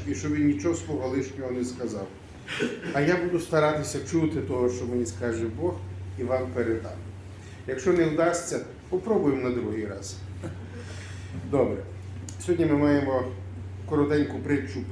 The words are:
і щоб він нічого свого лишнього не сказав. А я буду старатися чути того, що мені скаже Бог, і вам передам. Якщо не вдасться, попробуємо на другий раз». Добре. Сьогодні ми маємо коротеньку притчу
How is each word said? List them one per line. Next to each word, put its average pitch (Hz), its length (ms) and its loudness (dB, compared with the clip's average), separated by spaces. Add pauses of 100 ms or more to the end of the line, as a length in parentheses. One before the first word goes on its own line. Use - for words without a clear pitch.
і 139 60 0
щоб 151 180 -2
він 151 140 4
нічого 165 280 4
свого 135 340 -4
лишнього 131 420 -2
не 127 140 0
сказав. 107 420 -4 (840)
А 143 80 2
я 165 160 6
буду 175 240 0
старатися 151 580 2 (120)
чути 160 300 2
того, 123 300 2
що 123 160 -4
мені 120 200 0
скаже 117 380 -2 (160)
Бог, 175 140 0 (440)
і 127 40 -4
вам 127 320 0
передам. 110 380 0 (760)
Якщо 131 260 2
не 170 120 6
вдасться, 156 560 2 (280)
попробуємо 160 600 2
на 123 60 0
другий 107 320 -2
раз». 98 300 -8 (1300)
Добре. 110 320 4 (640)
Сьогодні 165 200 4
ми 147 100 6
маємо 139 460 4 (640)
коротеньку 147 520 4
притчу 139 420 0 (120)